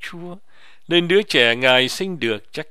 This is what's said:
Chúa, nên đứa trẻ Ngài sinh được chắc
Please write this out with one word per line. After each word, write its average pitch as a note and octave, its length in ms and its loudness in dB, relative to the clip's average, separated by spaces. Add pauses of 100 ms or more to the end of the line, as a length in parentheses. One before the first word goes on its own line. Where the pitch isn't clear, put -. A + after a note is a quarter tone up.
Chúa, F3 340 -14 (520)
nên F3 200 2
đứa F#3+ 140 2
trẻ A#2+ 340 2
Ngài B2+ 340 4
sinh F#3 300 -8
được A2+ 320 -4
chắc D3+ 200 -10